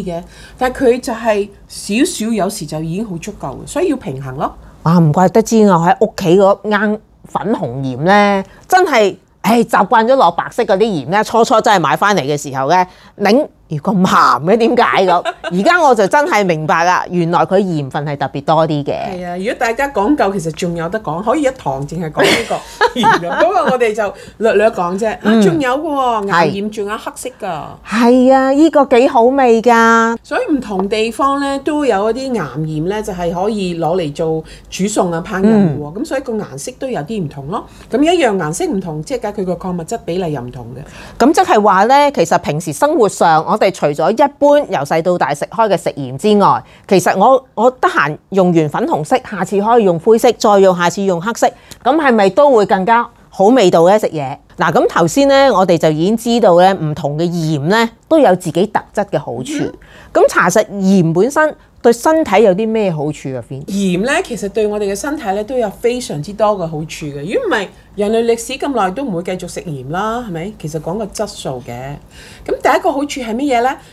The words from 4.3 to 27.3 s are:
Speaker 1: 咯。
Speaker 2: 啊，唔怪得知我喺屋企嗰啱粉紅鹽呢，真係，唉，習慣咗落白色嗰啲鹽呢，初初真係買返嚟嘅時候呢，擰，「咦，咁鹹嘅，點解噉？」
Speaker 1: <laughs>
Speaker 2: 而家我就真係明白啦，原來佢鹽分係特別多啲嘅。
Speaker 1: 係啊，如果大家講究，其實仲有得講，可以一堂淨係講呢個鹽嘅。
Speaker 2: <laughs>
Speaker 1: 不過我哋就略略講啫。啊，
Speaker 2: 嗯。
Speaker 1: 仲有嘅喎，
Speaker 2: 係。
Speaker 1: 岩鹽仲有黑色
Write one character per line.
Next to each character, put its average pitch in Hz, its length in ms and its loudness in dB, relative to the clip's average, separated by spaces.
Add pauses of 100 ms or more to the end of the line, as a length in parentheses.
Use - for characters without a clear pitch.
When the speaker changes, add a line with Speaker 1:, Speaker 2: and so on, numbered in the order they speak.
Speaker 1:
咯。 175 180 -6 (300)
Speaker 2:
啊， 170 160 2
唔 160 140 4
怪 185 160 4
得 226 120 2
知 220 160 0 (120)
我 185 60 6
喺 170 260 2
屋 202 160 0
企 175 200 2
嗰 196 260 4
啱 208 360 -2 (240)
粉 190 300 -4
紅 170 160 -4 (120)
鹽 131 200 -6
呢， 247 420 2 (240)
真 370 180 2
係， 220 300 2 (260)
唉， 233 220 2
習 214 240 0
慣 220 180 2
咗 262 100 2
落 208 160 4
白 - 200 -8
色 - 120 -2
嗰 208 140 0
啲 - 20 2
鹽 185 300 -2
呢， 202 140 0
初 233 200 0
初 220 180 2
真 226 120 4
係 190 60 4
買 147 160 0
返 196 220 2
嚟 156 40 0
嘅 143 160 -2
時 135 200 -10
候 135 120 -2
呢， 180 160 4 (340)
擰， 214 280 2 (220)
「咦， 151 100 -6
咁 185 260 0
鹹 175 380 2
嘅， 190 140 2
點 226 180 2
解 226 80 4 (220)
噉？」 - 180 2 (180)
Speaker 1:
<laughs> - 100 -10
Speaker 2:
而 180 120 0
家 339 180 4
我 277 120 6
就 208 140 2
真 294 180 2
係 214 200 0
明 160 200 -2
白 170 200 2
啦， 180 260 2
原 175 200 0
來 175 140 2
佢 190 140 2
鹽 160 300 -2
分 147 160 -6
係 147 120 -6
特 139 100 -4
別 139 180 -8
多 160 220 2
啲 147 160 -2
嘅。 143 100 -4
Speaker 1:
係 180 340 -8
啊， 175 100 -8
如 185 80 -8
果 254 140 -2
大 233 140 -2
家 - 160 -4
講 214 260 0
究， 214 240 0
其 165 100 -6
實 - 40 -4
仲 170 220 -6
有 165 140 -6
得 214 100 -6
講， 165 240 -8
可 233 120 0
以 320 80 -2
一 254 80 0
堂 139 360 -8
淨 160 160 -10
係 156 80 -8
講 - 120 -4
呢 - 260 0
個 - 500 -4
鹽 381 200 2
嘅。 170 200 -6
Speaker 2:
<laughs> - 40 2
Speaker 1:
不 330 80 4
過 403 60 0 (140)
我 254 80 0
哋 226 140 0
就 208 200 -4 (240)
略 214 160 2
略 202 160 4
講 185 280 -4
啫。 214 140 -2
啊， - 120 -8
Speaker 2:
嗯。 220 180 4
Speaker 1:
仲 180 180 4
有 254 180 0
嘅 302 40 -6
喎， 254 500 -2
Speaker 2:
係。 165 180 2
Speaker 1:
岩 196 160 -6
鹽 214 40 -6
仲 214 200 -8
有 214 80 -6
黑 - 180 -12
色 - 140 -12 (120)